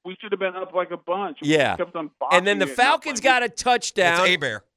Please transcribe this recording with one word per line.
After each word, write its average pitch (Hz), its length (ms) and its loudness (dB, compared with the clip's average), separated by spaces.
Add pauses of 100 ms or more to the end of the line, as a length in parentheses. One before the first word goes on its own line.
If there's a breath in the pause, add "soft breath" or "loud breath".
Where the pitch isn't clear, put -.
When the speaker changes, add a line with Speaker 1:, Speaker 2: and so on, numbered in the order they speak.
Speaker 1:
we 185 160 -12
should 202 120 -12
have 196 80 -2
been 185 160 -4
up, 185 180 -10
like, 175 180 -2
a 175 40 -8
bunch. 175 460 -6
We 151 60 -2
Speaker 2:
Yeah. 135 280 2
Speaker 1:
kept 175 200 -6
on 156 140 -8 (220)
Speaker 2:
And 180 140 4
then 202 140 2
the 190 60 2
Speaker 1:
boxing 135 80 -10
it, - 40 -2
not 254 140 4
Speaker 2:
Falcons 294 280 -4
Speaker 1:
playing 262 140 4
Speaker 2:
got 247 100 2
a 240 40 -4
touchdown. 208 720 0
Speaker 3:
It's 185 100 4
Hebert. 135 360 -2 (100)